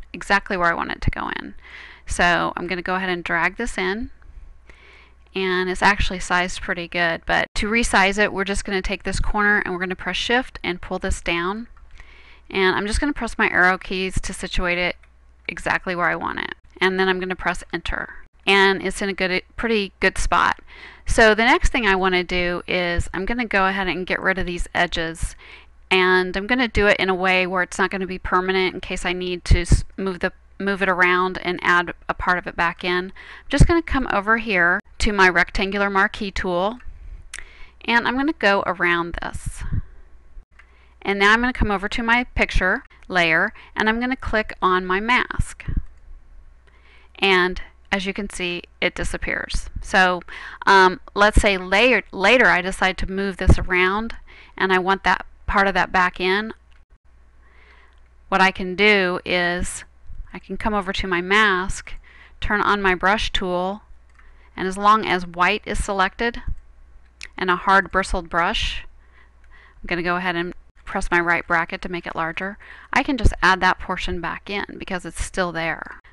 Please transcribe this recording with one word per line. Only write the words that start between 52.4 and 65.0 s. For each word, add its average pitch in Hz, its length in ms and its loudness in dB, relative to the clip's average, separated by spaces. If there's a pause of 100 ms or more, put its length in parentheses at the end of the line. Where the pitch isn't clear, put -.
I 170 140 4
decide 185 360 -2
to 185 140 -4
move 190 260 -4
this - 200 6
around 185 580 0 (420)
and 190 160 2
I 185 60 4
want 185 260 -2
that - 200 0 (200)
part 196 220 2
of 196 80 0
that - 180 0
back 180 260 0
in. 196 320 0 (1800)
What 190 140 2
I 190 100 4
can 185 240 -6
do 190 480 4
is 180 640 -2 (480)
I 214 60 -10
can - 180 -10
come 220 160 -2
over 196 180 -2
to 190 160 -4
my 175 140 -2
mask, 196 720 0 (480)
turn 208 180 0
on 202 220 0
my 190 140 2
brush 190 360 0
tool, 185 520 -2 (720)
and 185 100 -4
as 190 100 -6
long 208 280 6